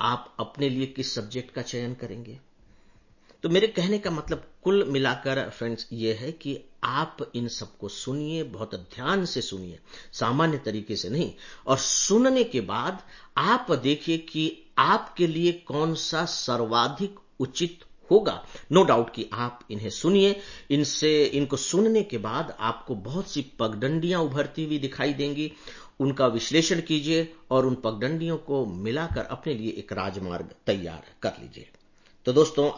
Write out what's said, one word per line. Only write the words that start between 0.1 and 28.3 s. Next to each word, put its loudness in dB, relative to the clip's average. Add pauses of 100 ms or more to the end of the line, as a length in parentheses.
अपने -2
लिए -2
किस -6
subject -8
का -6
चयन -6
करेंगे? -14 (1040)
तो 0
मेरे 6
कहने 0
का -4
मतलब -6 (120)
कुल 4
मिलाकर 0
friends -6
ये 0
है -6
कि -8 (240)
आप -2
इन -4
सबको -10
सुनिए, -6
बहुत -10
ध्यान -2
से -4
सुनिए, -8 (340)
सामान्य 2
तरीके -4
से -6
नहीं, -2 (340)
और 4
सुनने 4
के -2
बाद -4 (340)
आप 2
देखिए 2
कि -4 (160)
आपके 4
लिए 2
कौन -2
सा -2
सर्वाधिक 0 (260)
उचित -4 (320)
होगा। 4 (260)
No 10
doubt 6 (100)
कि -8
आप -6 (100)
इन्हें -6
सुनिए, 4 (300)
इनसे, 4
इनको 0
सुनने 4
के -4
बाद -4
आपको -4
बहुत -6
सी -4 (160)
पगडंडियां 0
उभरती -2
हुई -2
दिखाई -2
देंगी, -4 (480)
उनका 4
विश्लेषण 2
कीजिए 0 (160)
और 4
उन 2
पगडंडियों -2